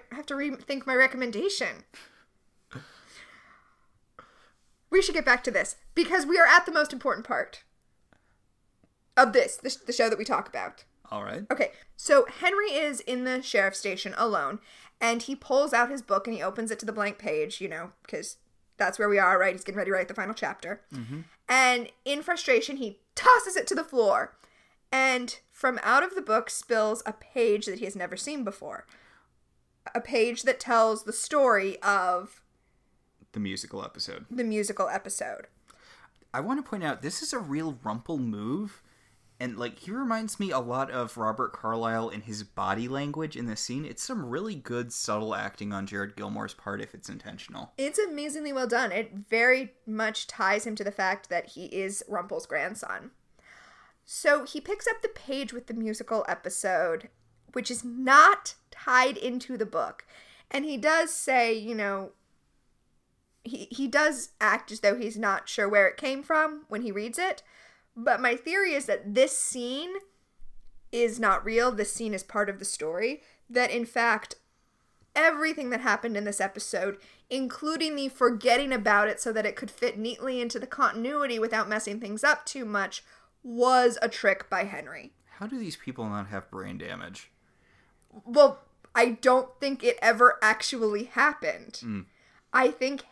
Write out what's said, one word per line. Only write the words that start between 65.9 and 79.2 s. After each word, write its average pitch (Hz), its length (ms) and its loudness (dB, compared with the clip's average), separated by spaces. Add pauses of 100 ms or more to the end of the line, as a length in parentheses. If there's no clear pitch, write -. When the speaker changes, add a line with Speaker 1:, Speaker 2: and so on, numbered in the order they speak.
Speaker 1:
came 269 260 -4
from 311 440 0
when 311 140 -6
he 233 100 -6
reads 214 260 -6
it. 359 260 -2 (520)
But 240 260 2
my 240 140 2
theory 349 380 0
is 277 120 -2
that 202 300 -2
this 269 220 6
scene 262 560 -4 (1000)
is 233 280 0
not 202 260 4
real. 233 260 2
This 208 200 -2
scene 220 220 -6
is 190 100 -6
part 208 260 -2
of 196 100 -6
the 190 60 -10
story. 190 560 -4 (280)
That, 247 220 2
in 233 140 -2
fact, 233 500 -2 (800)
everything 311 540 2
that 247 120 -2
happened 226 360 0
in 208 60 -4
this 202 180 -4
episode, 196 560 -4 (320)
including 302 640 -4
the 277 140 -4
forgetting 247 640 4
about 208 340 4
it 202 120 -2
so 233 140 -4